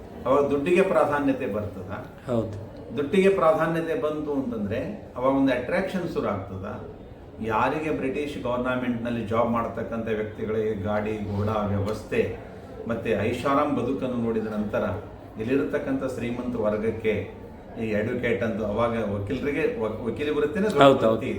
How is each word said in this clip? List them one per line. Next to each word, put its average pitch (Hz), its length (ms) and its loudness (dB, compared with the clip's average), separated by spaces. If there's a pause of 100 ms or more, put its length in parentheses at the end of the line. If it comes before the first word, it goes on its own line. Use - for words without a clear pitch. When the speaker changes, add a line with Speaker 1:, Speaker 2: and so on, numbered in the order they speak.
(260)
Speaker 1:
ಅವಾಗ 139 240 6
ದುಡ್ಡಿಗೆ 175 320 4
ಪ್ರಾಧಾನ್ಯತೆ 143 680 2
ಬರ್ತದ? 95 440 -6 (400)
Speaker 2:
ಹೌದು. - 420 -2 (240)
Speaker 1:
ದುಡ್ಡಿಗೆ 190 320 4
ಪ್ರಾಧಾನ್ಯತೆ 160 720 4
ಬಂತು 151 320 -2
ಅಂತಂದ್ರೆ, 120 840 -4
ಅವಾಗ 131 200 2
ಒಂದು 135 160 4
ಅಟ್ರಾಕ್ಷನ್ 175 600 0
ಶುರು 135 140 -2
ಆಗ್ತದ. 98 560 -6 (580)
ಯಾರಿಗೆ 131 500 2
ಬ್ರಿಟಿಷ್ 135 520 -2
ಗವರ್ನಮೆಂಟ್‌ನಲ್ಲಿ 123 840 -2
ಜಾಬ್ 113 260 2
ಮಾಡ್ತಕ್ಕಂಥ 113 560 -2
ವ್ಯಕ್ತಿಗಳಿಗೆ 107 680 -2
ಗಾಡಿ, 104 600 -2
ಘೋಡ 104 100 2
ವ್ಯವಸ್ಥೆ, 104 880 0 (500)
ಮತ್ತೆ 113 240 -2
ಐಷಾರಾಮ್ 139 640 2
ಬದುಕನ್ನು 123 380 -2
ನೋಡಿದ 110 320 0
ನಂತರ, 104 420 0 (500)
ಇಲ್ಲಿರತಕ್ಕಂಥ 135 640 0
ಶ್ರೀಮಂತ 120 520 -4
ವರ್ಗಕ್ಕೆ 104 760 0 (520)
ಈ 110 100 0
ಅಡ್ವೊಕೇಟ್ 117 500 0
ಅಂತ, 107 200 -2
ಅವಾಗ 113 280 0
ವಕೀಲರಿಗೆ, 117 880 -2
ವಕ್-, 107 300 -2
ವಕೀಲಿ 147 200 -2
ವೃತ್ತಿನೇ 147 360 2
ದೊಡ್ಡ 143 140 4
Speaker 2:
ಹೌದು, 139 160 10
ಹೌದು, 113 140 4
Speaker 1:
ವೃತ್ತಿ. 113 280 0